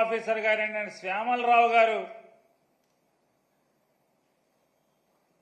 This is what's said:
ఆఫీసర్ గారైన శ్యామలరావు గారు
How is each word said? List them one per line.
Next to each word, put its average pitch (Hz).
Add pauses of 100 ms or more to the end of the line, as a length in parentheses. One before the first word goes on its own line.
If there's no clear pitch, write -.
ఆఫీసర్ 220
గారైన 214 (100)
శ్యామలరావు 233
గారు 220 (3500)